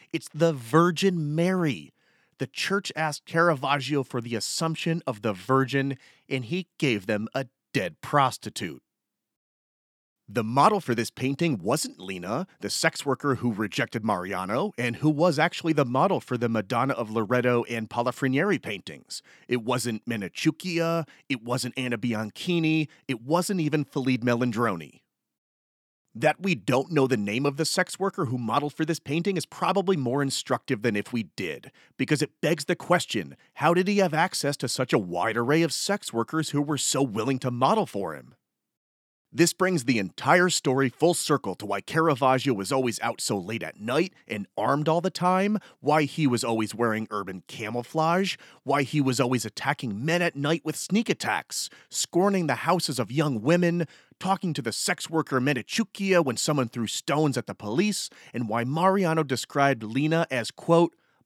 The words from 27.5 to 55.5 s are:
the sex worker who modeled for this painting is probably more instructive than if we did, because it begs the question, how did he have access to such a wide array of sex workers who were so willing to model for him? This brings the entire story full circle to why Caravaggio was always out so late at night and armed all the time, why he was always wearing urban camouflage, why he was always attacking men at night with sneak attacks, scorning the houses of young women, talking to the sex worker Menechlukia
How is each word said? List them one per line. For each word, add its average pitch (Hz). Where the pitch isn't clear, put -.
the 160
sex -
worker 190
who 123
modeled 123
for 160
this 160
painting 165
is 170
probably 190
more 135
instructive 127
than 117
if 101
we 117
did, 80
because 139
it -
begs 151
the 175
question, 107
how 156
did 180
he 202
have 185
access 156
to 123
such -
a 131
wide 92
array 139
of 165
sex -
workers 151
who 147
were 147
so -
willing 123
to 127
model 151
for 92
him? 64
This 165
brings 180
the 120
entire 151
story 135
full 165
circle 113
to -
why 98
Caravaggio 135
was 98
always 127
out 117
so -
late 101
at 80
night 139
and 101
armed 139
all 165
the 185
time, 185
why 151
he 151
was 120
always 113
wearing 110
urban 95
camouflage, 160
why 139
he 147
was 131
always 123
attacking 117
men 170
at 170
night 147
with 151
sneak 226
attacks, -
scorning 190
the 139
houses 147
of 110
young 139
women, 170
talking 180
to 143
the 113
sex -
worker 147
Menechlukia 170